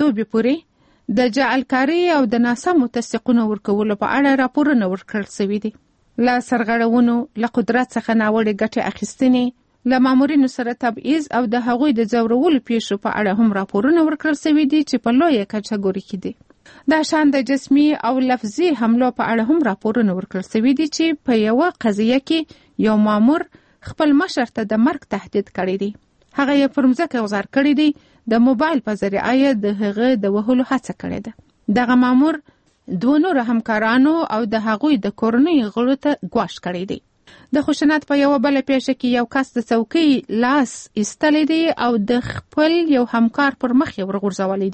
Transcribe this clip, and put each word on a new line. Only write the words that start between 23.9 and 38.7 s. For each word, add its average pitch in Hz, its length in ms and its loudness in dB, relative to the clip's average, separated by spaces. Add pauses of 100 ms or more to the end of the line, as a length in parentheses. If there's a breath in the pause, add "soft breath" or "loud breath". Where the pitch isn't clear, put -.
مشر 302 340 -4
ته 214 160 -6
د 220 140 2
مرګ 302 280 -4
تهدید 202 340 -6 (100)
کړی 185 240 -2
دی. 202 100 -4 (480)
هغه 277 160 0
یې 277 180 4
پر 277 160 0
مځکه 254 340 -2
غځار 202 220 -4 (100)
کړی 285 240 2
دی، 302 100 2 (420 soft breath)
د 233 160 4
موبایل 277 400 0
په 214 120 -4
ذریعه 196 320 -2 (100)
یې 277 100 4 (120)
د - 20 -4 (140)
هغه 214 300 0 (140)
د 202 120 0
وهلو 247 360 0
هڅه 254 300 -4
کړې - 240 -8
ده. 220 60 -12 (460)
دغه 247 260 2
مامور 269 340 2 (500 soft breath)
دوه 233 360 0
نورو 339 260 0
همکارانو 233 640 2 (220)
او 220 60 -2 (120)
د 214 140 -2
هغوی 240 340 0
د 208 60 -6 (140)
کورنۍ 262 360 2 (160)
غړو 247 220 0 (100)
ته 294 60 2 (220)
ګواښ - 220 -2 (100)
کړی 180 260 -6
دی. - 80 -8 (560 soft breath)
د 294 100 0
خشونت 302 440 0
په 285 120 0
یوه 285 240 2
بله 277 240 0
پیښه 269 300 0